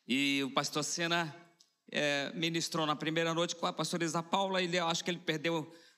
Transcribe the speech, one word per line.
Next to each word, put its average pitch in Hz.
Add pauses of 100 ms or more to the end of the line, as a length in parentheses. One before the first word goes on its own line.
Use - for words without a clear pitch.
E 139
o 127
pastor 147
Sena, 170 (560)
é, 143
ministrou 165
na 151
primeira 160
noite 170
com 180
a 180
pastora 170
Isa 165
Paula. 190
Ele, 175
eu 170
acho 165
que -
ele 175
perdeu 160 (240)